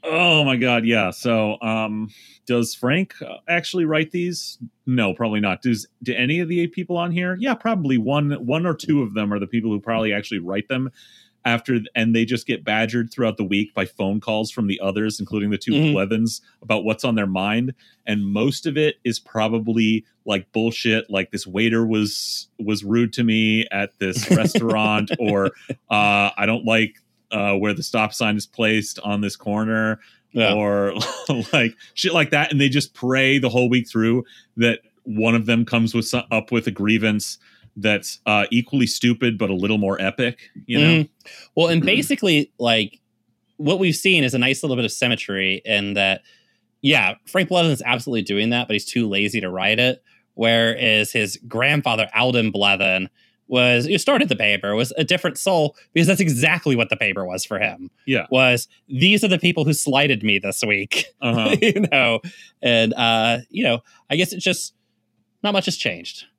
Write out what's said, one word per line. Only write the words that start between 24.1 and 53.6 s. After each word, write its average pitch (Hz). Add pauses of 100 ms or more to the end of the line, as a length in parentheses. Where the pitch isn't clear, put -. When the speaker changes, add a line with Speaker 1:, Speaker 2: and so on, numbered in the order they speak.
Speaker 2:
<laughs> -
Speaker 1:
restaurant," 107
or, 101 (420)
uh, 101
"I 101
don't 113
like, 110 (360)
uh, 101
where 101
the 95
stop 107
sign 107
is 101
placed 110
on 104
this 101
corner," 110 (320)
Speaker 2:
Yeah. 110
Speaker 1:
or 101 (320)
<laughs> 151 (200)
like, 117 (180)
shit 175
like 156
that. 147
And 147
they 139
just 139
pray 131
the 127
whole 123
week 120
through 113 (320)
that 117 (240)
one 113
of 117
them 117
comes 113
with 113
some, 123
up 110
with 117
a 117
grievance 104 (420)
that's, 104
uh, 104
equally 120
stupid 117
but 98
a -
little 101
more 98
epic, 117 (160)
you 120
know? 160
Speaker 2:
Mm. 143 (460)
Well, 165
and 165
basically, 196
like, 113 (580)
what 151
we've 180
seen 180
is 127
a 131
nice 131
little 139
bit 123
of 110
symmetry 98
in 101
that, 98 (600)
yeah, 113 (140)
Frank 185
Blevin 175
is 127
absolutely 120
doing 104
that, 120
but 110
he's 104
too 117
lazy 101
to 92
write 95
it. 127 (300)
Whereas 113
his 104 (100)
grandfather, 120
Alden 117
Blevin, 98 (380)
was, 123